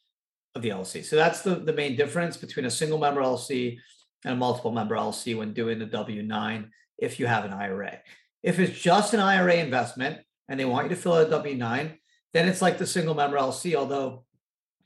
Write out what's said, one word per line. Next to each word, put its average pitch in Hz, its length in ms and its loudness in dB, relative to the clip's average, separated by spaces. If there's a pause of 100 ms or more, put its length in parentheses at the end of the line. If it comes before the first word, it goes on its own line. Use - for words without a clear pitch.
(560)
of 127 60 -8
the 113 100 -2
L 95 80 -6
L 92 60 -8
C. 82 160 -10
So - 140 -2
that's 160 260 4
the, 185 140 0
the 151 180 -2
main 143 220 -2
difference 160 420 -2
between - 280 -6
a 117 60 -2
single 156 260 -2
member 143 240 2
L 131 100 2
L 120 60 0
C 123 420 -4 (460)
and 131 80 -2
a 123 40 0
multiple 120 340 0
member 110 240 -2
L 107 100 -2
L 107 80 -4
C 117 220 -4
when 107 180 -6
doing 113 260 -2
the 110 60 -6
W 107 380 -6
nine, 107 480 -6 (260)
if - 220 -4
you 123 80 0
have 110 180 2
an 98 80 -8
I 98 160 -6
R 98 140 -6
A. - 180 -12 (400)
If 175 180 0
it's - 200 2
just 208 340 4
an 220 60 4
I 196 180 4
R 180 120 6
A 170 100 6
investment 127 600 -2 (300)
and 135 100 -6
they 135 60 0
want 131 240 0
you 175 60 -2
to - 60 -10
fill 175 120 2
out 160 140 8
a - 20 -4
W 147 260 0
nine, 131 420 -4 (360)
then 170 160 4
it's 185 120 0
like 175 160 4
the 175 80 -2
single 160 300 0
member 143 220 2
L 135 80 2
L 131 80 0
C, 170 240 0
although 135 480 -4 (600)